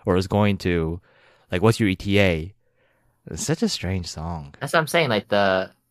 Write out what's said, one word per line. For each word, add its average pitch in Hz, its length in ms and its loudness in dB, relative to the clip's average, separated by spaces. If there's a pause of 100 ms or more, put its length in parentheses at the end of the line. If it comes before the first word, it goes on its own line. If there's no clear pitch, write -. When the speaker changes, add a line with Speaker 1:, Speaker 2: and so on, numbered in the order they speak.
Speaker 1:
or 90 100 4
is 95 120 0
going 101 300 2
to. 85 420 -2 (500)
Like, 90 120 -2
what's 113 180 4
your 107 80 2
E 95 80 0
T 101 240 2
A?" 90 340 0 (760)
It's 82 140 -10
such 160 180 -2
a 226 60 2
strange 90 400 -6
song. 78 520 -12
Speaker 2:
That's 143 140 -4
what 170 60 2
I'm 160 60 -2
saying. 165 220 0
Like, 107 200 -2
the 95 420 2 (200)